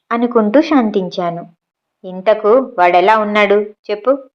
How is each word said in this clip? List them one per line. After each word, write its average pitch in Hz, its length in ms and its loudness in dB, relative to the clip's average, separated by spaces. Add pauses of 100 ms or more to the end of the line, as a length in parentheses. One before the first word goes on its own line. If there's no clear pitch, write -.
(100)
అనుకుంటూ 233 500 0
శాంతించాను. 190 840 -4 (560)
"ఇంతకు 214 760 0
వాడెలా 180 380 4
ఉన్నాడు 208 480 0 (260)
చెప్పు, 240 260 -2 (180)